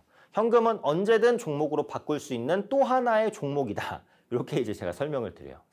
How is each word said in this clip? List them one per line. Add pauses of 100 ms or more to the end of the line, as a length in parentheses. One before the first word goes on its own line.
(320)
현금은
언제든
종목으로
바꿀
수
있는
또
하나의
종목이다. (280)
이렇게
이제
제가
설명을
드려요. (120)